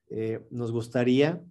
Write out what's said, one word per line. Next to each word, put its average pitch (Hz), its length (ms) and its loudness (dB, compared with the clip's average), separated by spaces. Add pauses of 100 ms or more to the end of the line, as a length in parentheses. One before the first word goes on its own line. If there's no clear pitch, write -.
eh, 110 400 -4
nos 120 220 -6
gustaría 127 800 2